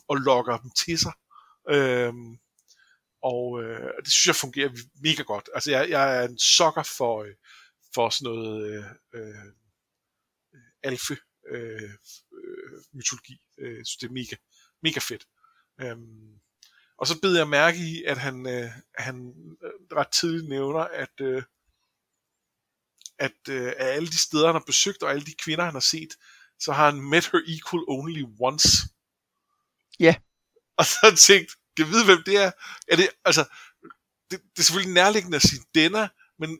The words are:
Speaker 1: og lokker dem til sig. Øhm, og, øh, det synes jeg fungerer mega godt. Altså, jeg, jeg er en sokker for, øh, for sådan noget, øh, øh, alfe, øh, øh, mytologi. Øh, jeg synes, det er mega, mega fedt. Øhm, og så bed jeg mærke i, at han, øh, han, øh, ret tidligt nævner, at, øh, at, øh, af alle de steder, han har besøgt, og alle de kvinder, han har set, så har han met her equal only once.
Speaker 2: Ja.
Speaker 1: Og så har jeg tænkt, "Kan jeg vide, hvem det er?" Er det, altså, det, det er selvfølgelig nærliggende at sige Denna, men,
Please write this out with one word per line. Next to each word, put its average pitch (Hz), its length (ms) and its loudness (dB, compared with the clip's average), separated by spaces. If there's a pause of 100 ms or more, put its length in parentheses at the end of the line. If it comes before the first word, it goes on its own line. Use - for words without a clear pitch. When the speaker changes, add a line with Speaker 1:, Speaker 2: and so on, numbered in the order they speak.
Speaker 1:
og 143 100 0
lokker 123 400 4
dem 123 140 -12
til - 280 -4
sig. 104 120 -2 (580)
Øhm, 123 680 0 (840)
og, 123 400 -4
øh, 113 260 -10 (140)
det - 80 -4
synes - 160 2
jeg 170 80 2
fungerer 139 340 -4 (340)
mega 151 180 0
godt. 104 320 -8
Altså, - 180 -4
jeg, 139 180 0
jeg 139 340 2
er 123 40 -2
en 123 120 -12
sokker 160 440 4 (140)
for, 117 260 -4
øh, 101 100 -18 (600)
for 117 140 0
sådan 120 240 -6
noget, 110 380 -8
øh, 104 120 -12 (300)
øh, 107 320 -16 (1400)
alfe, 135 340 -6 (340)
øh, 113 320 -12 (500)
øh, - 460 -18 (140)
mytologi. - 440 -12 (200)
Øh, 117 200 -14
jeg 117 80 -18
synes, - 120 -10
det 127 100 -12
er 123 60 -12
mega, 127 220 -10 (480)
mega 156 160 -2
fedt. - 260 -10 (560)
Øhm, 113 580 -16 (580)
og - 100 -4
så 160 140 -4
bed 185 160 2
jeg 156 100 2
mærke 151 300 4
i, 165 260 -8
at 139 140 -4
han, 131 300 -8
øh, 123 220 -6 (280)
han, 123 360 -10 (300)
øh, 170 340 -10
ret 143 140 0
tidligt 165 380 -2
nævner, 139 300 -2
at, 160 420 -8
øh, 131 220 -4 (1800)
at, - 300 -8
øh, 127 280 -6
af 131 180 -4
alle 160 120 -6
de 160 100 -4
steder, 156 280 2
han 165 100 4
har 156 120 -4
besøgt, - 360 0
og 151 60 -2
alle 147 160 -4
de 156 80 -18 (100)
kvinder, 160 220 -4
han 165 80 -6
har 139 60 -8
set, 160 300 -2 (500)
så - 140 -4
har 147 180 6
han 143 100 -6
met 143 300 2
her 175 160 2
equal 165 400 -6
only 147 360 -6 (160)
once. 135 300 2 (1300)
Speaker 2:
Ja. 165 160 8 (640)
Speaker 1:
Og 170 80 4
så - 160 -2
har 220 80 10
jeg 175 80 2
tænkt, 196 320 8 (280)
"Kan 160 80 2
jeg 156 80 -4
vide, 226 120 6
hvem 185 200 8
det 196 180 2
er?" 185 80 2 (360)
Er - 80 4
det, 180 140 4 (160)
altså, 180 180 4 (880)
det, 185 100 -10
det - 180 -18
er 170 40 2
selvfølgelig 185 300 0
nærliggende 180 420 4
at 139 60 2
sige 127 200 2 (140)
Denna, 185 320 4 (320)
men, 160 200 -10